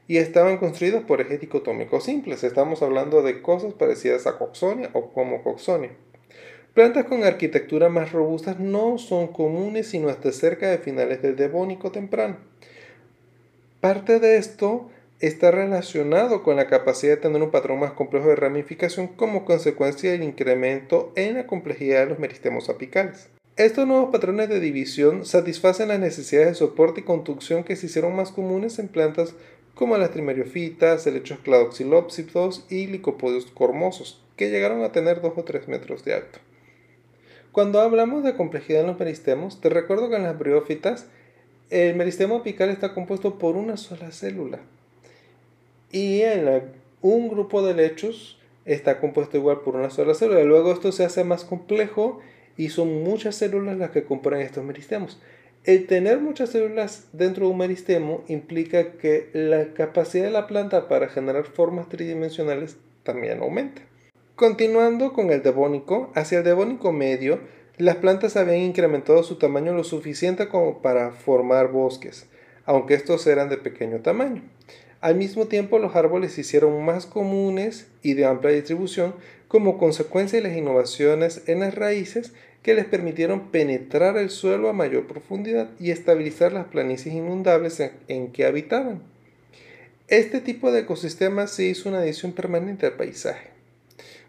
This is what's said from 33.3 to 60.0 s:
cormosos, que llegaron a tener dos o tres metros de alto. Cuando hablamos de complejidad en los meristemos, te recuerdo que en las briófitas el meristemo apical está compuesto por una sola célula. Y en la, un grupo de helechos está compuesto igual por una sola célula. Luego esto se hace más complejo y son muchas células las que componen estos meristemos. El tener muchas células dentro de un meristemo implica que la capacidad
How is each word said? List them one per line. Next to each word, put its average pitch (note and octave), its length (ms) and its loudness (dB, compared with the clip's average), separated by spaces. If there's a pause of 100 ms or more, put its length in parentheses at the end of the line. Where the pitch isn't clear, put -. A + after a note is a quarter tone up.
cormosos, D3 760 -2 (140)
que G3+ 140 -2
llegaron G#3 340 0
a A3 80 -2
tener E3+ 300 0
dos E3 160 -2
o E3 80 -8
tres C3+ 240 -8
metros C3 340 -8
de - 120 -4
alto. - 240 -10 (1120)
Cuando G3+ 260 4
hablamos A#3 460 2
de B3+ 100 0
complejidad D#3 460 0
en E3+ 60 0
los F3 120 -6
meristemos, D#3 600 -4
te E3 80 4
recuerdo G3 400 0
que A3+ 80 0
en G3 60 -2
las E3 140 -4
briófitas D3+ 680 0 (640)
el F3 260 2
meristemo F#3 420 0
apical G3+ 320 -2
está G3 240 -4
compuesto F#3+ 440 -6
por E3 180 0
una G#3 220 -6
sola E3+ 340 -16
célula. F#3+ 480 -10 (1300)
Y G3 300 0
en G#3+ 200 2
la, C3 180 2 (400)
un A3+ 280 4
grupo G3+ 360 -2
de F#3 60 2
helechos E3 640 -2 (280)
está D3 340 0
compuesto D3 380 -2
igual C#3+ 240 2
por C3 160 -4
una C3 120 -2
sola D3 240 0
célula. F#3 300 4
Luego D#3+ 300 6
esto F3+ 180 -2
se F3+ 140 0
hace F3 180 -2
más F3 220 -2
complejo G#3 720 -4 (380)
y D#3 120 -4
son D#3+ 340 -2
muchas G3+ 320 -4
células G3 420 -2
las F3 140 -4
que D3 120 0
componen C#3 380 -2
estos C3 220 -8
meristemos. D3 560 -10 (440)
El F#3 240 6
tener F#3+ 320 2
muchas C#4 320 -4
células A3 600 -4
dentro F#3 340 0
de F#3 60 2
un F#3 60 -2
meristemo F3+ 720 -2
implica E3 640 -2
que D#3 400 0
la D#3 400 0
capacidad E3+ 520 0